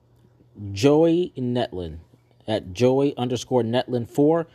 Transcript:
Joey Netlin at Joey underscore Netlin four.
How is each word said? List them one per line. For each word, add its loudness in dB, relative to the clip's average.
Joey 2
Netlin -4
at -4
Joey 2
underscore -2
Netlin -2
four. 2